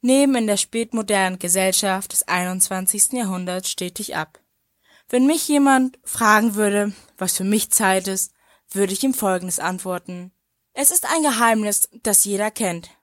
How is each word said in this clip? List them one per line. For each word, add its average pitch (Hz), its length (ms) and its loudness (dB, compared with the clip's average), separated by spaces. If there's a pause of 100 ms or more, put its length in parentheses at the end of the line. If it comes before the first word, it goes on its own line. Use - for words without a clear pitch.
nehmen 269 320 4
in 226 120 2
der 202 120 0
spätmodernen 202 800 -2
Gesellschaft 190 760 0
des - 160 -2
einundzwanzigsten 185 920 -2
Jahrhunderts 185 520 -4
stetig 180 460 -8
ab. 156 220 -8 (720)
Wenn 254 180 4
mich 311 220 0
jemand 269 560 4
fragen 214 520 2
würde, 202 360 2 (240)
was - 220 -4
für 185 60 -4
mich 214 260 0
Zeit 190 360 2
ist, 190 280 -4 (360)
würde 196 220 0
ich 196 100 -4
ihm 269 120 2
Folgendes 185 460 -2
antworten. 180 680 -8 (440)
Es 277 160 2
ist 339 160 0
ein 311 160 0
Geheimnis, 226 640 0 (140)
das 208 240 2
jeder 202 240 -2
kennt, 170 400 -6 (120)